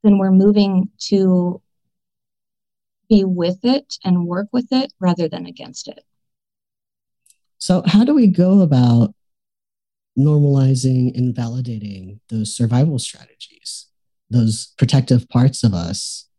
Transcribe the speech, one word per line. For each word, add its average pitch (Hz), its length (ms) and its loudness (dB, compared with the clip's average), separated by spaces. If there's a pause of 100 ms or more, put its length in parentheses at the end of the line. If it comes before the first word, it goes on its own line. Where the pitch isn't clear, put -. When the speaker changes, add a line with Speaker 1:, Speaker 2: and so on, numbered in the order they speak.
Speaker 1:
Then 196 140 4
we're 190 120 0
moving 196 600 2 (180)
to 185 520 0 (1500)
be 208 160 4
with 180 400 -4
it 269 400 -2
and 180 220 0
work 185 260 -6
with 247 180 -4
it 262 300 -4
rather 175 280 -2
than 170 180 -10
against - 420 -18
it. - 160 -20 (1500)
Speaker 2:
So - 280 -2
how 208 180 4
do 285 100 0
we 254 120 4
go 185 340 4
about 123 540 2 (1040)
normalizing 135 1000 2
and 123 180 -2
validating 110 920 -10
those 110 260 -6
survival 123 440 0
strategies, - 880 -16 (420)
those 113 480 -2
protective 127 540 0
parts 127 340 0
of 104 80 2
us? 87 560 -8 (100)